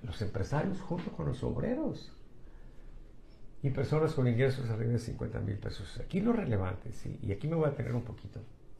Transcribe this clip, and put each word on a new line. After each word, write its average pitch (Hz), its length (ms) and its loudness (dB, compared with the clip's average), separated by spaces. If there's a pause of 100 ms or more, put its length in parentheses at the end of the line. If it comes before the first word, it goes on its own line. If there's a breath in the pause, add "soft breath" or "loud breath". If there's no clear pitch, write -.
los - 180 -4
empresarios 139 600 0
junto - 300 -2
con 160 160 -4
los - 160 0
obreros. 240 720 0 (1500 soft breath)
Y 135 80 2
personas 143 420 4
con 127 140 4
ingresos 127 420 6
arriba 117 240 2
de 117 60 4
cincuenta - 400 -2
mil 101 180 0
pesos. - 420 -6
Aquí 190 220 0
lo 233 100 6
relevante, 107 640 2
sí, - 300 -6
y 98 80 0
aquí 120 160 -2
me 165 80 2
voy 156 120 6
a 135 80 2
tener 123 200 0
un 117 80 2
poquito, - 360 -8 (400)